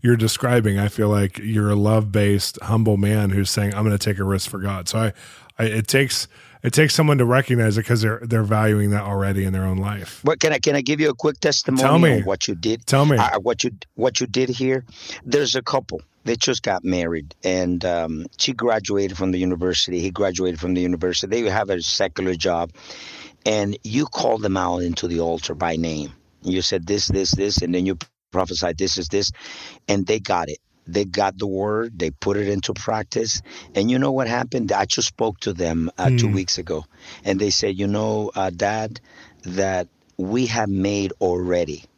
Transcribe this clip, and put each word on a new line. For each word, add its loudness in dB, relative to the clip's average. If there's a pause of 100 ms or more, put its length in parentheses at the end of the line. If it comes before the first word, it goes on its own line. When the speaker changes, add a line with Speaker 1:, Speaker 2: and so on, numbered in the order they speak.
Speaker 1:
you're 8
describing. 2
I 2
feel 2
like 2
you're 0
a 4
love-based, 2
humble 4
man 2
who's 2
saying, 0
"I'm -2
gonna 2
take -2
a -2
risk -2
for -8
God." -4
So -2
I, 0 (460)
I, 0
it 0
takes, 2 (360)
it 0
takes 4
someone 4
to 4
recognize 4
it 0
'cause 2
they're, 0
they're 2
valuing 4
that 0
already 0
in 0
their 0
own 0
life. -6
Speaker 2:
But 2
can 2
I, -2
can 2
I 2
give -2
you 4
a -2
quick -2
testimony 0
Speaker 1:
Tell 6
me. 6
Speaker 2:
on 2
what -2
you -4
did? -2
Speaker 1:
Tell 4
me. 6
Speaker 2:
Uh, 2
what -2
you, -2 (220)
what 0
you -4
did 0
here? -2 (360)
There's 0
a 0
couple. -4 (240)
They 0
just -2
got -2
married, -2 (100)
and, 0
um, -4 (120)
she -2
graduated -2
from -2
the -2
university. -2
He -2
graduated -2
from -2
the 0
university. -2
They 0
have 0
a -2
secular -2
job, -2 (720)
and 0
you 0
called 0
them 0
out 0
into -4
the -2
altar -4
by -2
name. -4 (260)
You -2
said, -2
"This, -2
this, 0
this," 0
and -2
then 2
you -2 (320)
prophesied, -2
"This 0
is -6
this," 0 (560)
and 2
they 0
got -2
it. -10 (280)
They 0
got -2
the -4
word. -2
They -2
put -2
it 0
into -2
practice. -4 (320)
And 2
you 2
know 2
what 0
happened? -2
I 2
just -2
spoke -4
to -4
them, -2
uh, 2
two 4
Speaker 1:
Hmm. 0
Speaker 2:
weeks -2
ago, -6 (400)
and 0
they 2
said, -2
"You -2
know, -2
uh, -2
Dad, -4 (440)
that -2 (280)
we -2
have -2
made 0
already 0 (140)